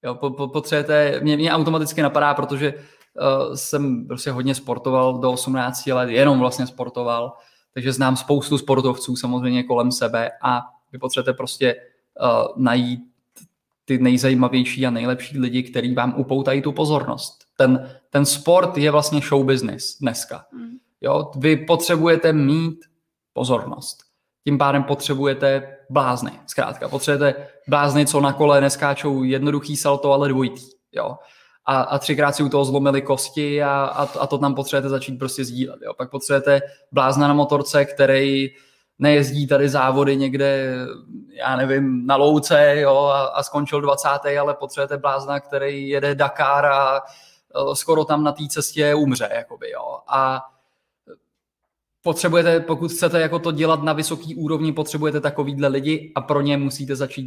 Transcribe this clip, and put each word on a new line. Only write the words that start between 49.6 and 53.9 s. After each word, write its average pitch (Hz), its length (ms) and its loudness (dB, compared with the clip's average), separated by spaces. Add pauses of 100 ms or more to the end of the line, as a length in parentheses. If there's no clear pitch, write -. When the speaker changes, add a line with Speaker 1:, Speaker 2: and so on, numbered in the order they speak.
Speaker 1:
jo. - 380 -10
A 131 340 0 (1600)
potřebujete, 165 580 2
pokud 165 320 -4
chcete 170 300 0
jako 160 180 -2
to 165 120 -4
dělat 156 320 0
na 156 100 0